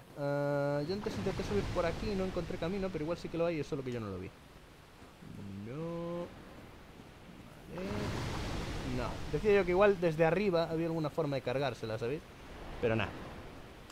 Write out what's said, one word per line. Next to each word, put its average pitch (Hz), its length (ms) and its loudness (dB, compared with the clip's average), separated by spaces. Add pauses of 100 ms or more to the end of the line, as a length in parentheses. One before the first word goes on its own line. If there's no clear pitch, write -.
(180)
Ah, 143 680 0
yo 180 80 -2
antes 208 220 -2
intenté 190 280 -2
subir 202 180 2 (100)
por 175 140 2
aquí 175 240 -2
y 202 60 0
no 190 80 2
encontré 185 340 -2
camino, 190 340 0
pero 151 120 -2
igual 170 140 -2
sí 175 100 -8
que 165 100 -4
lo 165 80 4
hay, 170 140 0
es 139 80 -2
solo 135 160 -4
que 127 80 -4
yo 117 80 -2
no 107 80 -4
lo 95 100 -4
vi. 92 100 -6 (1400)
No. 170 580 -4 (1500)
Vale. 185 100 -4 (1120)
No. 110 120 0 (220)
Decía 202 240 6
yo 196 100 10
que 175 60 2
igual 202 300 8
desde 165 240 6
arriba 170 440 6
había 165 180 0
alguna 165 220 0
forma 147 280 0
de 127 60 -2
cargársela, 123 560 0
¿sabéis? 123 220 0 (640)
Pero 113 140 6
nada. 101 140 2 (800)